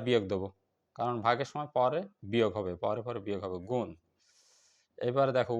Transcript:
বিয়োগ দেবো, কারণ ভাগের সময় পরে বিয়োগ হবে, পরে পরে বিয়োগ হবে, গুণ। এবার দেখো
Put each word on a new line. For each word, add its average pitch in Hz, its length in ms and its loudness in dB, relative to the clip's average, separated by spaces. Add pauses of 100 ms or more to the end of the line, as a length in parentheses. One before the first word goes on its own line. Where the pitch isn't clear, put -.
বিয়োগ 117 260 4
দেবো, 95 160 -2 (480)
কারণ 120 180 -2 (120)
ভাগের 123 240 2
সময় 147 240 -8
পরে 131 260 4 (320)
বিয়োগ 110 260 4
হবে, 92 140 -2 (120)
পরে 107 220 0
পরে 120 200 -6
বিয়োগ 101 200 -2
হবে, 92 120 -6 (120)
গুণ। 120 180 -2 (1120)
এবার 135 340 2
দেখো 123 280 0